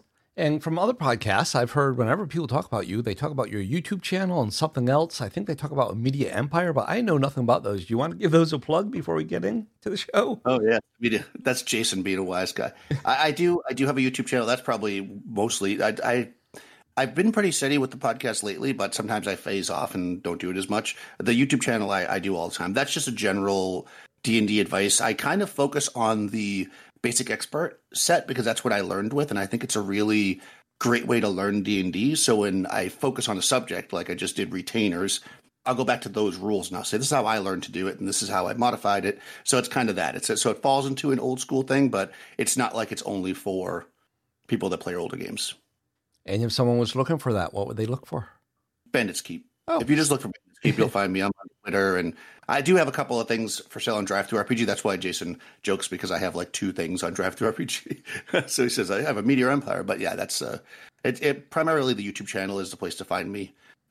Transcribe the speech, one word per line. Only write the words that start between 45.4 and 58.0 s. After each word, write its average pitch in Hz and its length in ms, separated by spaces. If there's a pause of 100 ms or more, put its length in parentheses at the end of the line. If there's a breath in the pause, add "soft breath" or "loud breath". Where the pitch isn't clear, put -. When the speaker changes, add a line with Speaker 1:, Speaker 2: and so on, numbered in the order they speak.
Speaker 1:
And 101 160
if 117 120
someone 120 240
was 120 180
looking 135 220
for 131 160
that, 92 200
what 101 140
would - 80
they 107 100
look 123 220
for? 120 220 (640)
Speaker 2:
Bandit's 110 260
Keep. - 260 (220)
Speaker 1:
Oh. 320 140
Speaker 2:
If 120 80
you 147 80
just 151 120
look 139 120
for - 80
Bandit's - 340
Keep, 139 140
you'll 110 100
find 98 240
me. 92 80
I'm 95 80
on - 200 (160)
Twitter, 98 340
and 85 180 (320 loud breath)
I 139 140
do 175 140
have 160 140
a - 20
couple 131 280
of 113 100
things 113 300 (100)
for - 100
sale 113 160
on 104 80
Drive 98 240
Thru 113 100
R 101 60
P 120 120
G. 117 100
That's 101 180
why 98 140
Jason 87 420 (220 loud breath)
jokes, 95 260
because 90 240
I 87 80
have, 90 160
like, 87 160
two 95 220
things 87 280
on 90 120
Drive 92 220
Thru 110 120
R 110 60
P - 120
G. - 380 (180)